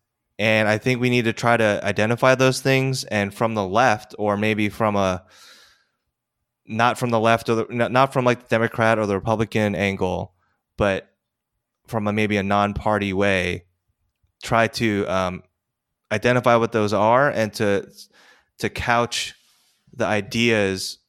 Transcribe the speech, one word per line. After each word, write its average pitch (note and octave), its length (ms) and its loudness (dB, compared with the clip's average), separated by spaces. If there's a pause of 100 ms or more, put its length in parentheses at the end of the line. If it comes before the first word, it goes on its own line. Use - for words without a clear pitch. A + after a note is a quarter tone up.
(380)
and G#2+ 300 2
I G#2+ 100 2
think B2+ 220 -2
we B2 100 0
need B2 140 2
to A2+ 80 0
try A#2 240 0
to G#2+ 280 2
identify A2+ 520 2
those C3 240 2
things, C3 440 0
and G2+ 300 -2
from A2+ 200 -2
the G#2 120 -2
left, G#2+ 520 0
or G#2 180 0
maybe G#2+ 320 0
from G#2 260 -2
a, F#2+ 300 -2 (1400)
not A2 320 0
from B2 120 -2
the A2+ 100 2
left, A2+ 280 2
or A#2 80 0
the, A2+ 100 -2
n-, A#2 260 -2
not C3+ 200 2
from, B2+ 120 0
like, A#2+ 180 0
the - 60 -20
Democrat A2+ 500 0
or G#2+ 80 0
the G2+ 80 0
Republican G#2+ 600 0
angle, F#2+ 600 -4 (420)
but G2 340 -2 (760)
from G#2+ 200 -4
a, G#2 60 0
maybe G#2+ 240 0
a G2 60 0
non-party G2+ 680 0
way, F#2 520 -2 (800)
try A#2 260 2
to, G#2 380 -2
um, F#2 360 -4 (680)
identify A#2+ 460 2
what A2+ 160 0
those G#2+ 200 0
are A#2 380 4
and G#2+ 240 -2
to, G2+ 340 -2 (680)
to A2+ 100 -4
couch - 680 -2 (600)
the A2+ 120 -2
ideas G#2 920 0 (100)